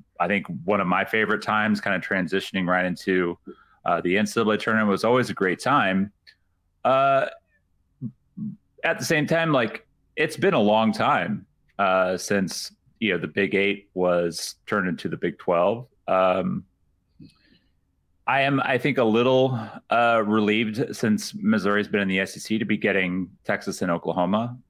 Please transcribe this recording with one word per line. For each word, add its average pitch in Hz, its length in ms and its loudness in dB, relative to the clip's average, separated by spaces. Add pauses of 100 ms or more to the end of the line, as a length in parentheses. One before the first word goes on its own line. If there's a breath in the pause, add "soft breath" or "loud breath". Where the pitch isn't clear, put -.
(200)
I 87 80 0
think 98 200 -2 (180)
one 101 160 2
of 92 40 0
my 92 200 0
favorite 107 360 -2
times, 107 380 0
kind 101 160 -2
of 87 120 -6
transitioning 95 600 -2
right 90 180 2
into, 90 540 -2 (460 loud breath)
uh, 87 160 0
the 90 160 2
N 107 100 0
C 117 140 -2
double 107 100 2
A 104 60 2
tournament 110 320 0
was 95 160 0
always 123 240 2
a - 40 -6
great 90 280 -2
time. 101 500 0 (720 soft breath)
Uh, 135 440 2 (1600)
at 165 160 -2
the 127 60 -8
same 151 200 0
time, 165 280 0
like, 117 320 0 (340)
it's 156 160 -2
been 185 200 2
a 131 40 4
long 107 320 4
time, 110 540 0 (320)
uh, 92 400 2
since, 95 540 -2 (280)
you 107 120 0
know, 87 80 0
the 85 80 -6
Big 98 260 -2
Eight 98 400 0
was 87 640 -2 (100)
turned 98 220 -2
into 87 200 -6
the 85 80 -6
Big 87 220 -6
twelve. 95 480 0 (220)
Um, 92 580 0 (1600 loud breath)
I 135 160 2
am, 139 200 2
I 127 180 0
think, 143 180 0
a 131 60 4
little, 127 560 4 (320 loud breath)
uh, 117 340 4
relieved 107 720 0
since 107 400 -2
Missouri's 104 520 0
been 104 140 0
in 98 60 0
the 95 120 0
S 95 160 -4
E - 40 -14
C - 180 -4
to 107 80 -2
be 101 120 -2
getting 92 520 0 (140)
Texas 101 400 -6
and 90 80 0
Oklahoma, 92 640 -2 (120)